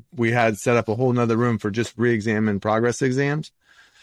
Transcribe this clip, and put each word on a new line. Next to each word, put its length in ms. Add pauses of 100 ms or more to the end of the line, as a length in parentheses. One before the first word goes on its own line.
(140)
we 180
had 260
set 180
up 120
a 60
whole 180
nother 240
room 220
for 120
just 260
re-exam 500
and 140
progress 400
exams 500 (520)